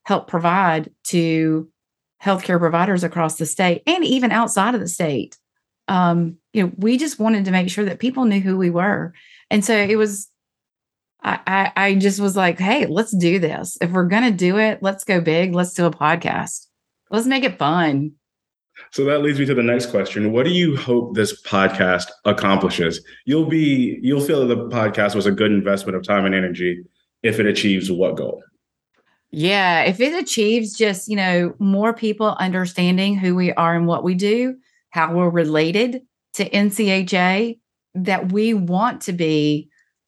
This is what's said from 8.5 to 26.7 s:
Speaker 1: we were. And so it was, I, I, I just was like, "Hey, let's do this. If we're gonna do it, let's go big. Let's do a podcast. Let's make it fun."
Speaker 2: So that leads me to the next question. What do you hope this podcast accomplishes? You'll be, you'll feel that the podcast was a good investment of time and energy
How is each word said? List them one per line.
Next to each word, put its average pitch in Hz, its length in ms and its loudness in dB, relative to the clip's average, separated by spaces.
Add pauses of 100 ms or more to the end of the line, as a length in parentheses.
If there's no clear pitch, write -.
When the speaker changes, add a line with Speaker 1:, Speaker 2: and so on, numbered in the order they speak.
Speaker 1:
we 185 120 2
were. 170 440 0 (360)
And 208 160 0
so 226 100 2
it 208 200 2
was, 214 340 -2 (920)
I, 202 240 -2
I, 190 280 0
I 196 200 2
just 196 240 2
was 196 160 0
like, 175 240 0
"Hey, 226 260 0
let's 202 300 -2
do 175 240 2
this. - 420 -6
If 175 100 -2
we're 180 160 0
gonna 233 240 2
do 185 280 0
it, 214 240 0
let's 196 200 -4
go 180 180 0
big. 170 340 0
Let's 180 180 -2
do 175 120 0
a 165 60 2
podcast. - 760 -4 (420)
Let's 226 160 -2
make 262 180 0
it 226 140 -2
fun." 151 540 0 (800)
Speaker 2:
So 139 140 -2
that 143 160 2
leads 143 180 0
me 135 60 2
to 135 80 0
the 123 100 2
next 120 240 0
question. 107 460 -2
What 123 120 2
do 175 60 0
you 175 240 2
hope 120 400 -2
this 107 280 -2
podcast 92 640 0 (180)
accomplishes? 95 760 0 (220)
You'll 151 200 0
be, 139 560 0
you'll 139 200 0
feel 143 240 0
that 120 100 2
the 117 140 -6
podcast 107 460 0
was 98 100 0
a 101 60 4
good 107 200 2
investment 98 440 0
of 92 80 -6
time 101 220 0
and 95 100 0
energy 90 480 -4 (400)